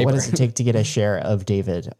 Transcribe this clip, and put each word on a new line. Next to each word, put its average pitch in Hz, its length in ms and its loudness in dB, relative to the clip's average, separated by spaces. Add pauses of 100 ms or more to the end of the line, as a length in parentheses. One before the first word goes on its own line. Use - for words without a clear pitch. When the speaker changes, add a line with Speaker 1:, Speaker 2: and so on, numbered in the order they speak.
Speaker 1:
what 135 80 2
Speaker 2:
paper. 139 80 0
Speaker 1:
does - 80 -6
it - 80 0
take 120 180 2
to - 80 -2
get 117 140 2
a 107 80 2
share 104 340 0
of 95 260 -2
David 95 540 -2